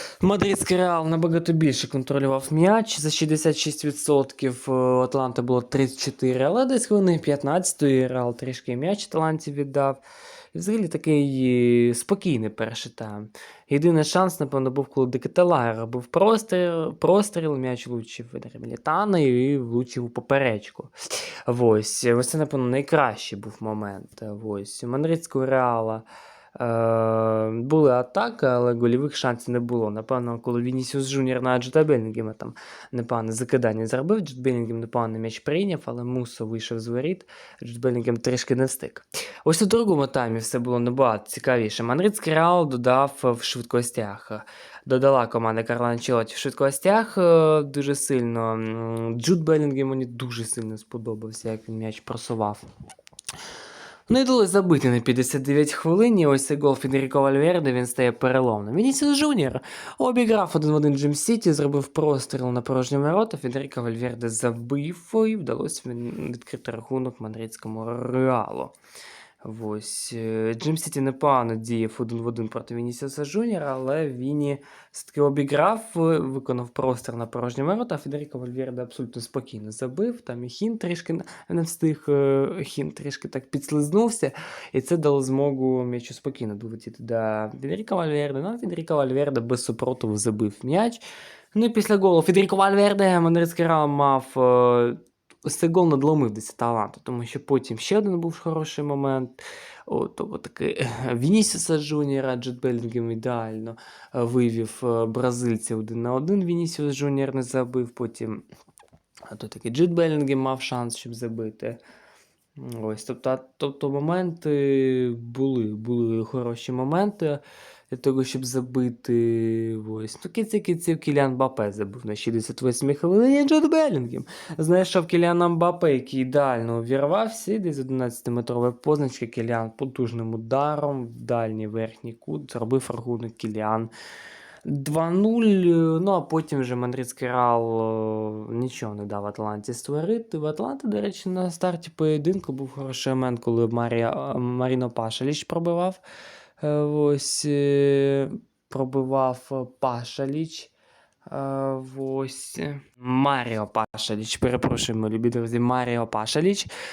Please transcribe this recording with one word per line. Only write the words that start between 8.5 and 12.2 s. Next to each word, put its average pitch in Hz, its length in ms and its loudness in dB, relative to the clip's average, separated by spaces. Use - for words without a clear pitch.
м'яч 185 300 -4
Аталанті 156 460 -2
віддав. 139 480 0
І 165 40 -8
взагалі 196 300 -2
такий, 127 1000 4
е, 120 40 2
спокійний 131 540 -2